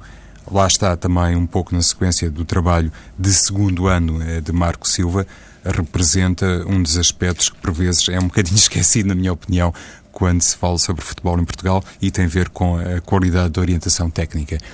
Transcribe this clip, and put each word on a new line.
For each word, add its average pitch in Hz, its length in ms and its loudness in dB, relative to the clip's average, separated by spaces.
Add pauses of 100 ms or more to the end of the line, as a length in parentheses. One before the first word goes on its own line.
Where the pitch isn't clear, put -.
(520)
lá 98 140 4
está 92 320 2
também 87 380 2
um 87 100 2
pouco 90 300 -4
na 87 60 2
sequência 87 480 0
do 80 140 -6
trabalho 85 480 2 (260)
de 95 140 0
segundo 95 560 2
ano, 82 340 0
eh, 82 200 -4
de 78 100 -6
Marco 85 360 0
Silva, 92 380 0 (380)
representa 90 1040 0
um 95 140 2
dos 82 160 0
aspectos 87 520 0
que - 80 -12
por - 140 -4
vezes 87 380 0
é 90 100 -2
um 90 80 2
bocadinho 92 280 0
<laughs> - 20 4
esquecido, 110 520 2
na 92 60 0
minha 92 180 0
opinião, 87 400 0 (380)
quando 90 300 2
se - 140 2
fala 90 220 0
sobre 85 260 -2
futebol 87 360 -2
em 85 60 2
Portugal 92 380 -2 (180)
e 98 100 0
tem 92 140 0
a - 20 0
ver 90 220 0
com 87 280 -2
a 87 240 -4
qualidade 90 500 2
da 92 100 -2
orientação 87 480 0
técnica. 80 480 -4 (160)